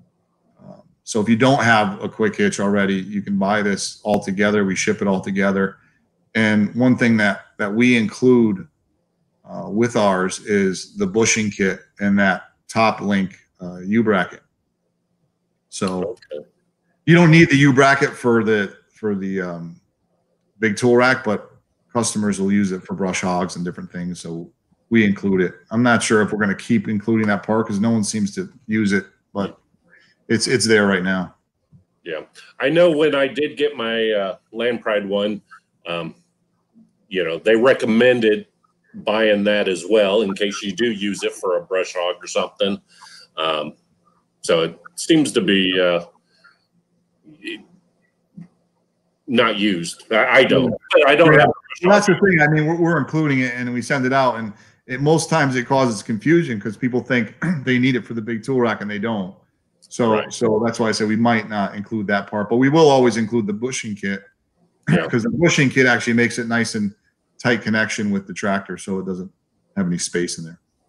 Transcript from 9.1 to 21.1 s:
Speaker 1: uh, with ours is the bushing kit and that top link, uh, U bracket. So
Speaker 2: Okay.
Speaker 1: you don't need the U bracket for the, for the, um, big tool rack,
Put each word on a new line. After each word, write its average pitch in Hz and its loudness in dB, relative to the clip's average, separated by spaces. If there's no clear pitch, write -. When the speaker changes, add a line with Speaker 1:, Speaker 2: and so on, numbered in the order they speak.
Speaker 1:
uh, 92 -14
with 113 0
ours 92 0
is 98 -2
the 101 -2
bushing 107 0
kit 95 -4
and 101 0
that 95 0
top 110 0
link, 98 -2
uh, 90 -14
U 101 0
bracket. 98 -2
So 92 -6
Speaker 2:
Okay. 73 -12
Speaker 1:
you 165 6
don't 170 8
need 165 8
the 139 4
U 139 6
bracket 139 4
for 117 0
the, 104 0
for 104 -4
the, 95 -6
um, 85 -10
big 104 0
tool 123 4
rack, 127 2